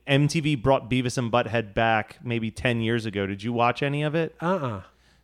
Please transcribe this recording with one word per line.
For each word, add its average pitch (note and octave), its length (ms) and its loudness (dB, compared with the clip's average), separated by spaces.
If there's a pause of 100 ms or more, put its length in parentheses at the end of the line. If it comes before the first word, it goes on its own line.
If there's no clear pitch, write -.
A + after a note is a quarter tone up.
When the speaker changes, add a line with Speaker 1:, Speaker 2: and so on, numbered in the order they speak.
Speaker 1:
M C#3+ 220 4
T E3 100 0
V D3+ 160 0
brought B2+ 340 2
Beavis B2 280 0
and A#2+ 120 -2
Butthead A2+ 440 0
back A2+ 500 2
maybe A#2 260 -2
ten A#2 300 -2
years A2+ 260 0
ago, G2 220 -2
did G2 160 -6
you A#2 80 -4
watch A#2+ 320 0
any C#3+ 200 -2
of D3+ 120 -2
it? E3 260 -2
Speaker 2:
Uh-uh. D3+ 380 -4 (440)